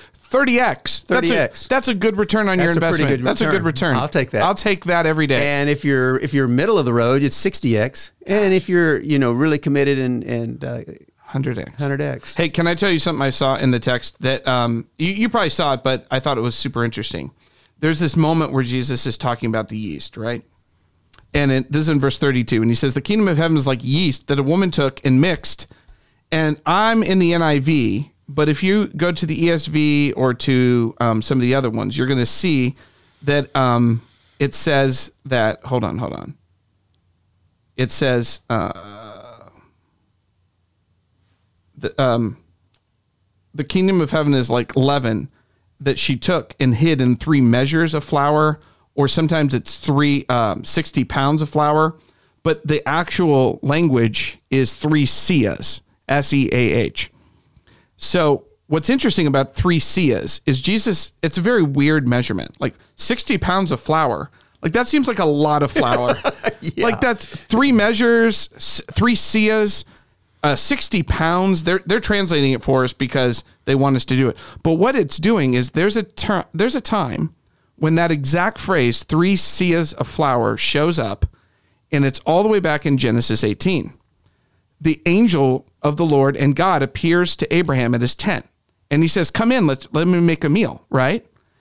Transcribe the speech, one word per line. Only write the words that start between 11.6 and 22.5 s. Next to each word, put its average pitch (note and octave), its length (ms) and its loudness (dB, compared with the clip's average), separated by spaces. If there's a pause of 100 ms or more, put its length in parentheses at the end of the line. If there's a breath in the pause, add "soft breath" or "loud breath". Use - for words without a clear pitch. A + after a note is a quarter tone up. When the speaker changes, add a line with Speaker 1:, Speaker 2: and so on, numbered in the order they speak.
Speaker 2:
hundred C#3 260 -4
X. C#3 320 -8
Speaker 1:
Hey, E3 160 0
can E3+ 160 -2
I E3+ 80 0
tell G3 160 0
you E3 80 2
something D3 240 -2
I C3+ 80 0
saw C3+ 260 0
in C3 140 0
the B2 100 2
text - 400 -4
that, C3 260 -4
um, A#2+ 400 -2 (120)
you, E3+ 140 -2
you A3 180 -2
probably G3+ 200 0
saw D3 240 -2
it, B2 80 -6
but C3 280 -2
I C3 100 -2
thought C#3+ 160 -2
it A2+ 60 -2
was A#2+ 120 -2
super A#2 300 -4
interesting. G2 460 -8 (480 soft breath)
There's D#3 220 0
this D#3 160 0
moment D#3+ 360 2
where C3+ 100 0
Jesus B2+ 440 -4
is A#2+ 100 -4
talking A#2+ 320 -4
about A2 200 -4
the A2 100 -10
yeast, F#2 400 -10
right? A#2 240 -8 (920)
And C#3+ 160 2
it, C3 220 0
this D3 80 0
is D#3 80 0
in D3+ 120 4
verse C3 180 0
thirty-two. B2 420 0